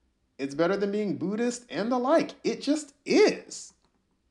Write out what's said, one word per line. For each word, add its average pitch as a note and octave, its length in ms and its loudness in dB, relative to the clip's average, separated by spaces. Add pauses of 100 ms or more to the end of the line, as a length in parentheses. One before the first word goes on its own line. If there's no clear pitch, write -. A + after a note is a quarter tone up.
(380)
It's C#3 160 -6
better E3+ 220 2
than G3+ 160 -2
being G#3 240 -2
Buddhist G#3+ 540 -2
and G3 200 -4
the B3+ 80 0
like. C4+ 340 2 (120)
It - 160 -2
just D4+ 320 -2 (140)
is. - 640 2 (580)